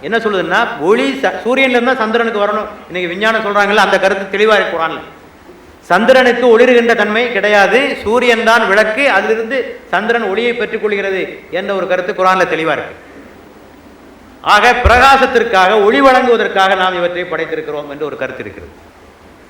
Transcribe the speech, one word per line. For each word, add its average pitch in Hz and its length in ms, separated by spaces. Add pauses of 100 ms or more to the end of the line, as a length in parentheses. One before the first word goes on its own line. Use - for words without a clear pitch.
என்ன 190 160
சொல்லுதுன்னா, 196 500 (120)
ஒளி 240 420
ச-, 190 100 (140)
சூரியன்ல 262 240
இருந்தா 247 240
சந்திரனுக்கு 220 460
வரணும். 208 280 (180)
இன்னைக்கு 175 240
விஞ்ஞானம் 214 360
சொல்றாங்கல்ல, 202 300
அந்த 196 240
கருத்து 196 380
தெளிவா 214 160
இருக்கு 190 240
குர்ஆன்ல. 160 220 (800)
சந்திரனுக்கு 240 800
ஒளிருகின்ற 240 360
தன்மை 214 360
கிடையாது, 208 680
சூரியன் 233 420
தான் 226 240
விளக்கு, 214 420
அதிலிருந்து 220 720 (100)
சந்திரன் 220 340
ஒளியை 226 300
பெற்றுக் 220 280
கொள்கிறது 196 580 (120)
என்ற 196 240
ஒரு 180 120
கருத்து 185 260
குர்ஆன்ல 185 400
தெளிவா 160 180
இருக்கு. - 240 (1500)
ஆக, 208 300
பிரகாசத்திற்காக, 240 1120
ஒளி 247 180
வழங்குவதற்காக 220 720
நாம் 185 200
இவற்றை 175 280
படைத்திருக்கிறோம் 156 680
என்று 143 160
ஒரு 139 120
கருத்து 127 240
இருக்கிறது. 87 300 (800)